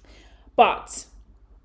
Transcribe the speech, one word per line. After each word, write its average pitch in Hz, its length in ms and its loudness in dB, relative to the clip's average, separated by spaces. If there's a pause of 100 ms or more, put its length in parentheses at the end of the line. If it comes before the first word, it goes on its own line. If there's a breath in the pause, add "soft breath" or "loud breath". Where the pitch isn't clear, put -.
(560 soft breath)
But - 500 2 (600)